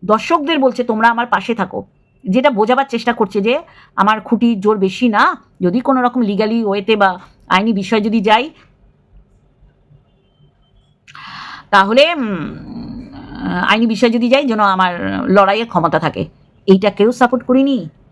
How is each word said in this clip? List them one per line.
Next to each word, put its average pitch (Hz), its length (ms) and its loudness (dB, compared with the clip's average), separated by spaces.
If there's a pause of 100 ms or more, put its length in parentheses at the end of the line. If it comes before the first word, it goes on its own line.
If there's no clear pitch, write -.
দর্শকদের 285 540 0
বলছে, 254 260 0
"তোমরা 226 240 2
আমার 233 180 -2
পাশে 208 280 -2
থাকো", 196 300 -6 (400)
যেটা 254 260 2
বোঝাবার 247 380 2
চেষ্টা 233 240 -4
করছে 208 280 -2
যে 247 220 0 (340)
আমার 208 240 0
খুঁটির 226 400 0
জোর 208 180 2
বেশি 190 300 0
না, 247 280 2 (260)
যদি 180 180 0
কোনো 254 220 0
রকম 247 180 0
লিগালি 214 440 0
ওয়েতে 208 320 -2
বা 190 240 2 (280)
আইনি 202 240 2
বিষয় 202 280 -2
যদি 214 200 0
যাই, 220 300 2 (3250)
তাহলে, 233 440 4
উম, 208 420 -6 (1080)
আইনি 226 200 2
বিষয় 226 240 2
যদি 240 180 0
যাই, 269 160 2
যেন 226 160 0
আমার 185 680 0
লড়াইয়ের 202 380 4
ক্ষমতা 160 320 0
থাকে। 156 300 -6 (380)
এইটা 196 240 4
কেউ 208 220 2
সাপোর্ট 247 320 0
করিনি। 254 440 0 (240)